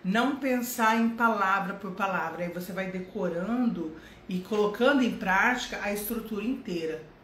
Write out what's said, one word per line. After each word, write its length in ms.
Não 320
pensar 600
em 140
palavra 640
por 180
palavra, 520
aí 60
você 220
vai 180
decorando 1040
e 120
colocando 640
em 140
prática 680
a 100
estrutura 520
inteira. 580